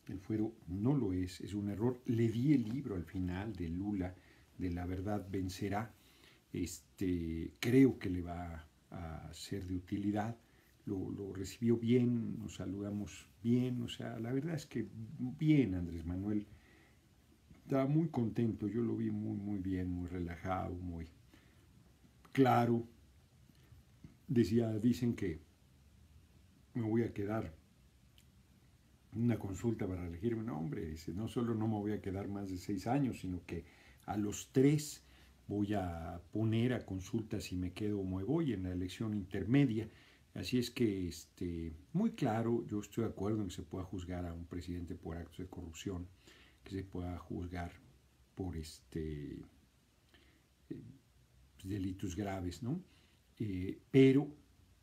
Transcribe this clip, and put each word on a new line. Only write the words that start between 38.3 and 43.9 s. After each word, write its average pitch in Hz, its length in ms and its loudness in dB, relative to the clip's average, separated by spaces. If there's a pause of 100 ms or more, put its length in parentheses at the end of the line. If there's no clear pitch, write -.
en 95 120 -2
la 90 80 -2
elección 92 420 -2
intermedia. 107 760 4 (460)
Así - 240 0
es 120 120 2
que, 98 380 2
este, 82 640 -6 (200)
muy 214 180 4
claro, 117 560 0
yo 104 140 -2
estoy - 240 -2
de 104 60 -2
acuerdo 107 320 -2
en 95 60 -2
que - 60 -8
se 87 80 -8
pueda 87 220 -6
juzgar 87 420 -6